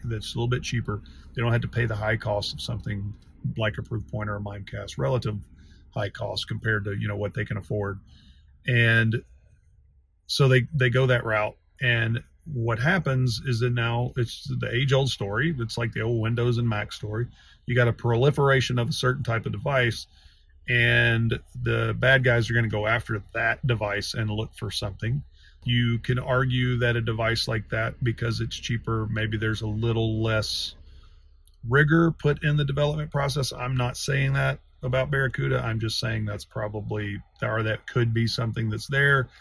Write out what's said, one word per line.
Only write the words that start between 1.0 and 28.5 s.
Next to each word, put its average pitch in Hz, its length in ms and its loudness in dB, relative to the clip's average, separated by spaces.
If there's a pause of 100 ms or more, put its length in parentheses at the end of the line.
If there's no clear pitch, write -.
They 127 80 -4
don't 117 120 2
have 120 80 2
to 117 80 -6
pay 120 160 0
the 110 100 -2
high 107 220 0
cost 104 360 -2
of - 80 -10
something 104 520 -6 (420)
like 110 220 -2
a 104 40 -6
Proofpoint 107 460 -6
or 104 80 -6
a 101 60 -8
Mimecast, 101 560 -10
relative 127 400 0 (560)
high 104 160 -4
cost 101 400 -6
compared 107 340 0
to, 104 100 -4
you 107 140 -4
know, 104 80 -4
what 101 180 -4
they 104 120 -4
can - 100 -6
afford. 98 440 -4 (680)
And 117 560 4 (1040)
so 139 220 4
they, 131 240 6
they 127 160 4
go 127 160 4
that 123 180 2
route. 107 320 0 (260)
And 117 420 0 (220)
what 117 320 -2
happens 131 680 0
is 117 160 0
that 123 100 2
now 120 460 0
it's 131 420 -4
the 117 100 -4
age-old 135 400 2
story. 113 480 -2
It's 113 200 -6
like 117 160 -2
the 110 80 -4
old 113 200 0
Windows 117 360 2
and 120 100 0
Mac 104 240 -2
story. 113 360 -6 (380)
You 123 100 -2
got 120 120 6
a 110 60 2
proliferation 131 840 4
of 113 120 0
a - 20 -2
certain 127 320 0
type 113 220 -2
of 110 80 -4
device, 123 540 0 (600)
and 117 720 4 (220)
the 113 360 0
bad 127 280 6
guys 120 240 4
are 117 40 0
gonna 117 140 2
go 104 180 -2
after 113 380 -2 (100)
that 113 320 -2
device 104 480 0
and 110 160 -2
look 110 240 -4
for 104 160 -8
something. 110 540 -4 (400)
You 120 360 2
can 123 200 0
argue 123 600 0
that 120 180 2
a 117 40 0
device 113 460 0
like 113 220 -4
that, 113 340 -4
because 113 380 -2
it's 113 160 -6